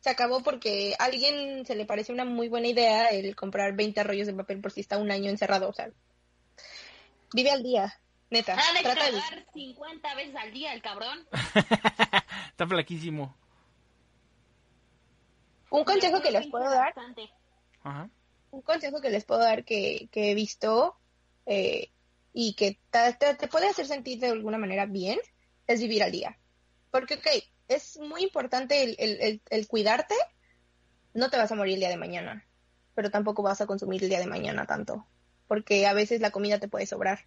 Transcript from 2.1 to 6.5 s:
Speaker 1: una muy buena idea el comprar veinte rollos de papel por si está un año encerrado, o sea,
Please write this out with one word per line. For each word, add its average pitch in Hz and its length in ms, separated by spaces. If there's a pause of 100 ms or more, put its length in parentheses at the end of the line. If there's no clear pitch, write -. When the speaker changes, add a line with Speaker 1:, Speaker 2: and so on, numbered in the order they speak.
Speaker 1:
una 247 100
muy 233 240
buena 233 200
idea 226 420
el 196 260
comprar 196 400
veinte 208 260
rollos 202 240
de 208 80
papel 196 260
por 202 120
si - 80
está 202 180
un 208 140
año 196 180
encerrado, 196 380
o 202 60
sea, - 160 (1400)